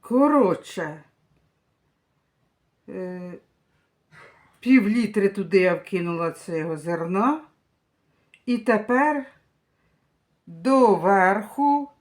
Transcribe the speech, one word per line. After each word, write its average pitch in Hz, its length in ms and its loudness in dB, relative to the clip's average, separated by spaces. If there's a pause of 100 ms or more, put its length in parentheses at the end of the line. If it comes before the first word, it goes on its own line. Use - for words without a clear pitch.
Коротше, 196 1000 0 (1900)
е, 180 440 -12 (1300)
пів 240 280 4
літри 214 400 0
туди 196 300 0
я 180 160 4
вкинула 170 560 -6
цього 160 460 -8
зерна. 175 640 -2 (1040)
І 240 120 -2
тепер 254 680 0 (1200)
доверху 202 1400 2 (100)